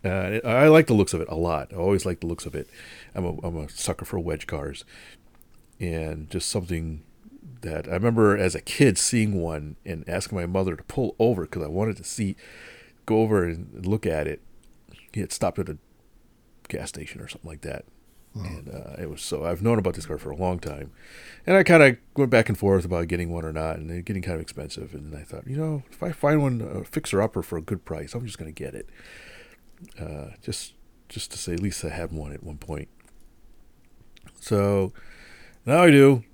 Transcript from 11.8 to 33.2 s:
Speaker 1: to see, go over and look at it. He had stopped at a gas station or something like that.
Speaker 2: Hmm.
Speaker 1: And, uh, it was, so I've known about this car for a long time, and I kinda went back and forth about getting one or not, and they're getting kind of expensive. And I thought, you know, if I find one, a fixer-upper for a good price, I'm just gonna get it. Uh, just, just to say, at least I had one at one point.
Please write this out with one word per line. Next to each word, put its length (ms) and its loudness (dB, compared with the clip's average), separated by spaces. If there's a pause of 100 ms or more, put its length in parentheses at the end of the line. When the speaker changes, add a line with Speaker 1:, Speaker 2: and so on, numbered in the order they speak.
Speaker 1:
to 60 -18
see, 320 -4 (720)
go 140 4
over 240 4
and 420 -8
look 200 0
at 220 0
it. 120 -8 (720)
He 80 -6
had 120 -6
stopped 260 -2
at 100 -6
a 100 -10 (920)
gas 200 -8
station 320 -14
or 80 -14
something 220 -16
like 120 -16
that. 220 -10 (480)
Speaker 2:
Hmm. 140 -10
Speaker 1:
And, 280 -12
uh, 240 -14
it 120 -8
was, 100 -12
so 240 -6
I've 180 -2
known 160 4
about 160 0
this 120 -10
car 120 -6
for 120 -10
a 60 -8
long 220 -2
time, 320 -10 (560)
and 100 4
I 60 8
kinda 360 8 (180)
went 140 4
back 180 6
and 100 0
forth 260 4
about 240 0
getting 220 -2
one 140 -4
or 80 -6
not, 240 -4
and 140 -10
they're 120 -6
getting 200 -6
kind 140 -4
of 40 -6
expensive. 540 -12
And 200 -12
I 80 -14
thought, 240 -14
you 100 -6
know, 340 -4
if 120 -12
I 100 -2
find 300 4
one, 200 0
a 220 -6
fixer-upper 580 0
for 160 -6
a 40 -6
good 220 -6
price, 300 -8
I'm 120 -6
just 120 -12
gonna 120 -10
get 240 -10
it. 140 -12 (1120)
Uh, 280 -10 (120)
just, 320 -10 (360)
just 240 -12
to 60 -12
say, 140 -6
at 80 -2
least 240 -4
I 60 -6
had 220 -6
one 200 -8
at 100 -14
one 140 -12
point. 320 -10 (1500)